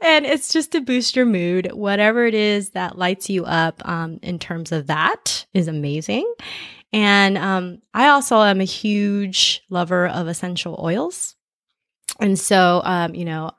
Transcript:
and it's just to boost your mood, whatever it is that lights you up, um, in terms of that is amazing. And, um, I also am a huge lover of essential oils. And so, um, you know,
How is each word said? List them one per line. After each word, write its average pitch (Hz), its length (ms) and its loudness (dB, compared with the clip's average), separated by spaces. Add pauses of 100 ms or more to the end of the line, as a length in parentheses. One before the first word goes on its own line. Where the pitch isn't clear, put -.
and 311 240 4
it's 277 260 -2
just 320 220 0
to 320 80 0
boost 247 340 -2
your 254 100 4
mood, 180 460 0
whatever 208 540 2
it 226 80 2
is 208 380 0
that 180 260 -6
lights 185 320 -2
you 185 160 -2
up, 165 420 0
um, 165 340 -6
in 175 180 -6
terms 165 340 -8
of 147 140 -2
that - 640 -2
is 170 160 0
amazing. 156 600 -4 (640)
And, 202 460 4
um, 180 440 -4 (120)
I 269 160 6
also 262 320 6
am 202 180 4
a 190 60 2
huge 202 1040 -2
lover 180 380 0
of 170 200 -4
essential 175 560 -6
oils. 247 520 -4 (840)
And 196 180 2
so, 180 460 4
um, 175 320 -2
you 175 80 -6
know, 160 360 -6